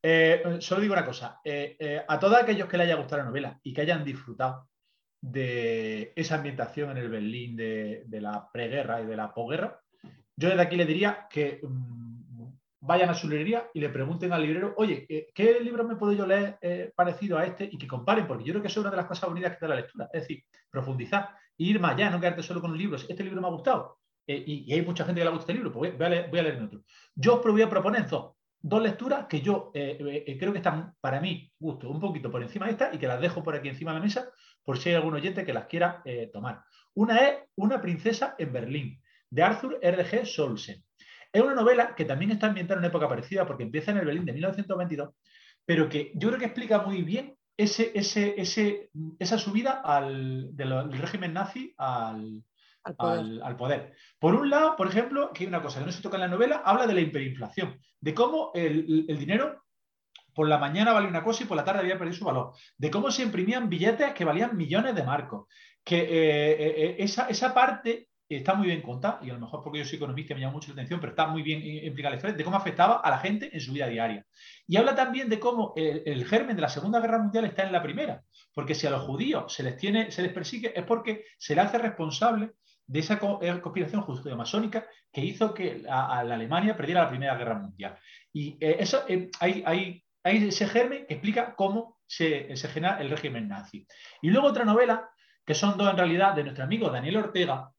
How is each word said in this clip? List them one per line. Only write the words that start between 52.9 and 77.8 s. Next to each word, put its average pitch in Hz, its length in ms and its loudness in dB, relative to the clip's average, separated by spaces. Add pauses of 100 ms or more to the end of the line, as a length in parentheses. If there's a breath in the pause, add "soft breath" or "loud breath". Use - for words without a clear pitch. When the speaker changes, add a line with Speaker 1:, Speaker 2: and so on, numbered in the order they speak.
Speaker 2:
poder. 170 240 -2
Speaker 1:
al, 113 240 -8
al 127 120 -6
poder. 131 380 -4 (260 soft breath)
Por 175 160 6
un 277 140 2
lado, 311 260 6
por 190 120 0
ejemplo, 262 460 0
que 175 120 -6
hay - 20 -8
una 175 160 -2
cosa 131 160 -8
que 143 60 -6
no 180 60 -6
se - 100 -10
toca 190 160 -4
en 190 40 0
la 180 60 0
novela, 240 380 2
habla 240 200 6
de 214 80 2
la 180 80 4
hiperinflación, 135 800 -4 (220 soft breath)
de 151 120 -2
cómo 285 400 2
el, 156 540 2
el 151 100 -2
dinero 214 460 -2 (680)
por 156 140 2
la 151 100 6
mañana 175 360 4
vale 202 140 4
una 170 160 -2
cosa 226 200 0
y - 20 -6
por 190 120 -4
la 143 60 0
tarde 196 180 0
había 185 160 0
perdido 170 200 -6
su 202 80 -8
valor, 131 260 -2 (260 loud breath)
de 147 120 -2
cómo 226 220 2
se 262 120 0
imprimían 214 460 0
billetes 226 440 2
que 170 120 -2
valían 208 320 2
millones 196 380 0
de 151 80 0
marcos, 135 440 -4 (360 soft breath)
que, 170 140 2
eh, 156 540 4
eh, 151 260 4
eh, 170 220 2
esa, 202 280 0
esa 254 260 0
parte 247 560 2 (200)
está 143 240 0
muy 202 140 4
bien 165 140 0
contada, 127 400 -4
y 127 80 -10
a 127 40 -8
lo 120 80 -10
mejor 151 200 -10
porque 147 180 -6
yo 139 60 -4
soy 151 120 -8
economista 143 340 -6
y 139 40 -4
me 135 60 -6
llama 135 120 -4
mucho 151 160 -10
la 135 60 -14
atención, 139 260 -6
pero 151 100 -6
está 160 160 2
muy 160 140 -2
bien, 156 200 -2
eh, 151 240 -8
implicada 143 260 -4
la 127 40 -4
historia, 180 220 -4
de 156 80 -4
cómo 185 100 0
afectaba 190 480 4
a 156 60 4
la 135 100 2
gente 208 320 -2
en 156 80 -8
su 127 140 -8
vida 139 140 -2
diaria. 113 380 -4 (400 loud breath)
Y 175 120 2
habla 254 180 4
también 254 320 0
de 220 100 0
cómo 233 380 0
el, 156 300 -2
el 135 180 -2
germen 233 320 2
de 165 60 -2
la 143 80 2
Segunda 208 320 0
Guerra 226 180 2
Mundial 214 240 2
está 196 200 -2
en 190 100 -2
la 165 100 2